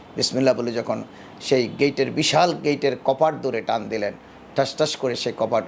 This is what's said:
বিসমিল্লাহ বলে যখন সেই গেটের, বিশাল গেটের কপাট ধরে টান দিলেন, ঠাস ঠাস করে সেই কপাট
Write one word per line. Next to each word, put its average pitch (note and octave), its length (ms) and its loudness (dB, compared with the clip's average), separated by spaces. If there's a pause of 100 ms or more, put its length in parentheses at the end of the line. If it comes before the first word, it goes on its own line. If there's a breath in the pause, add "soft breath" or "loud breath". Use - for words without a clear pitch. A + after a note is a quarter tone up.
(160 loud breath)
বিসমিল্লাহ B2+ 380 2
বলে A#2+ 180 -2
যখন A2+ 320 -4 (380 loud breath)
সেই B2+ 280 2 (100)
গেটের, C3+ 320 2
বিশাল D#3 420 2 (100)
গেটের C#3 420 0
কপাট C#3+ 360 2
ধরে A#2+ 200 -2
টান G#2+ 280 -2
দিলেন, G#2 240 -2 (420 loud breath)
ঠাস C3+ 220 0
ঠাস D3+ 180 0
করে B2 200 -2
সেই A2+ 220 -4
কপাট A2+ 300 0